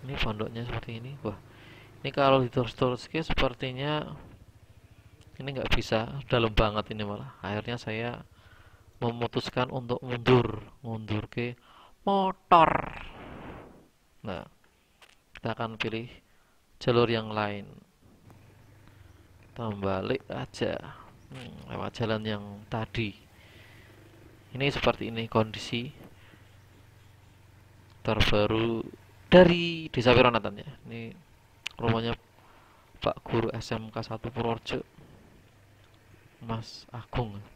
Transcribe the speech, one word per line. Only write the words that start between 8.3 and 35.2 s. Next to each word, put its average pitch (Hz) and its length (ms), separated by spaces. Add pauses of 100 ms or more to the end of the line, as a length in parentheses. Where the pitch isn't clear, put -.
memutuskan 120 640
untuk 123 320
mundur, 120 640 (160)
mundur 110 480
ke 120 320 (480)
motor. 185 640 (1500)
Nah, 90 240 (880)
kita 113 180
akan 113 220
pilih 113 320 (720)
jalur 120 320
yang 110 240
lain. 104 320 (1800)
Kita 117 320
balik 98 560
aja. - 680 (300)
Hmm, - 260 (140)
lewat 98 320
jalan 110 240
yang 107 200 (280)
tadi. 110 400 (1400)
Ini 135 160
seperti 113 400
ini 113 160
kondisi 113 640 (2000)
terbaru 110 800 (480)
dari 170 680
Desa 123 220
Wiranatan 110 480
ya. 151 60 (180)
Ini 117 260 (640)
rumahnya 117 400 (840)
Pak - 180
Guru 113 320
S 117 220
M 110 180
K 113 60
satu 113 320
Purworejo, 117 500 (1700)